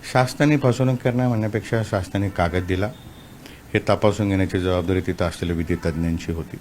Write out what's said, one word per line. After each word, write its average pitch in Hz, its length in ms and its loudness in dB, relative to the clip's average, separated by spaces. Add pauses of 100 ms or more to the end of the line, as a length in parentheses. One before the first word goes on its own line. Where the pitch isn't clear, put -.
(120)
शासनाने 143 460 2
फसवणूक 127 420 2
करणं 123 280 0
म्हणण्यापेक्षा 110 580 0
शासनाने 98 440 -2
कागद 90 380 0
दिला, 95 200 0 (880)
हे 107 60 4 (100)
तपासून 104 400 2
घेण्याची 95 300 2
जबाबदारी 90 480 2
तिथं 92 180 -2
असलेल्या 85 320 -2
विधी 85 180 0 (100)
तज्ज्ञांची 82 460 -2
होती. 80 300 -8